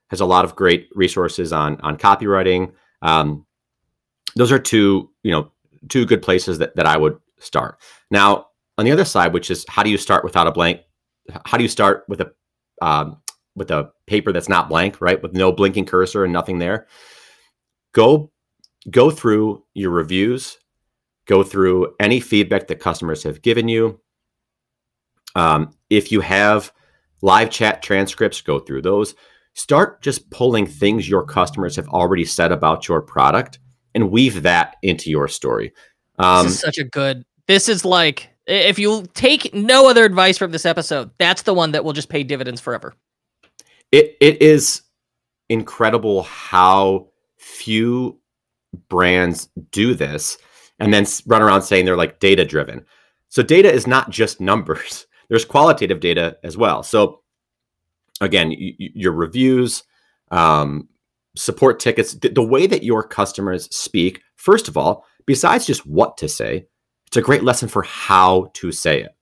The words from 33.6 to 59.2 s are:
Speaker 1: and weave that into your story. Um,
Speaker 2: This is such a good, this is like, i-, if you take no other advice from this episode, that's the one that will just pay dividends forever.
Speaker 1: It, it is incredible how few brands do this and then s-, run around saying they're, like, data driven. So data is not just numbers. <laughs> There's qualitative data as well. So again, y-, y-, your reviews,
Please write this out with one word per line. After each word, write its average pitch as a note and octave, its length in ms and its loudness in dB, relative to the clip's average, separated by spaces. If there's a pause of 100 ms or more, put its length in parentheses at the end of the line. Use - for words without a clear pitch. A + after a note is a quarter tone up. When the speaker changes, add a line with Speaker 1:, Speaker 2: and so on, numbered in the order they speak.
Speaker 1:
and G#2 160 0
weave G#2+ 340 0
that E2+ 380 0
into E2 280 -4
your C#2+ 180 -2
story. A#1 460 -6 (440)
Um, F2+ 280 4
Speaker 2:
This F2+ 100 0
is - 60 -8
such D#3 160 -6
a D3+ 60 -6
good, C3 420 -6 (220)
this G3 200 2
is G#3 160 -2
like, F3 460 0 (180)
i-, - 40 -4
if F#3+ 280 0
you G#3 340 -2
take - 400 0
no B3+ 360 6
other A#3 160 6
advice F#3 320 2
from F3+ 140 -4
this D#3+ 140 -6
episode, E3 520 -4
that's F3+ 240 0
the G#3 120 0
one E3 200 0
that D#3 100 -2
will D3+ 100 -6
just D3+ 160 -10
pay D3 140 -4
dividends B2+ 380 -8
forever. - 320 -10 (960)
Speaker 1:
It, D3+ 300 6
it D3 200 4
is D3+ 420 4 (640)
incredible A2 760 -2
how F#2+ 840 2 (280)
few A#2 840 -4 (680)
brands F2+ 600 2 (220)
do A#2 220 0
this D2+ 440 -6 (420)
and G2+ 140 2
then G2+ 100 4
s-, - 240 -8
run A2 140 4
around G2 220 4
saying F#2 220 2
they're, F#2 120 0
like, E2 220 -2
data F#2+ 260 4
driven. C#2+ 400 -8 (440)
So B2+ 140 0
data F3 280 6
is B2 160 0
not B2+ 220 0
just G#2+ 300 -4
numbers. F#2 720 -4
<laughs> - 40 -20 (140)
There's A2+ 160 0
qualitative A2 540 2
data E2+ 440 -2
as E2+ 140 -12
well. G#2 240 0
So G#2 400 0 (960)
again, F2+ 300 0
y-, - 300 -10
y-, F#2+ 160 -14
your F#2 160 -2
reviews, A#2+ 720 -2 (480)